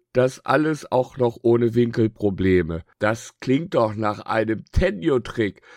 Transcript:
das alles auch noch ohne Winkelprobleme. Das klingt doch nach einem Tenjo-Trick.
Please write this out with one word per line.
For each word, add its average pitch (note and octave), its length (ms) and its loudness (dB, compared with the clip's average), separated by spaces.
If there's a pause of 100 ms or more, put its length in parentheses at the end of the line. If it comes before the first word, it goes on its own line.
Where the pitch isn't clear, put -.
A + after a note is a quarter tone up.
(140)
das B2+ 320 0
alles D3+ 460 0
auch B2+ 260 -2
noch A#2+ 240 -2
ohne A#2 320 2
Winkelprobleme. F#2+ 1120 0 (160)
Das A2 400 -4
klingt D3 360 -2
doch A2 200 2
nach G#2+ 240 -4
einem A2 520 -4
Tenjo-Trick. D3 880 -2 (160)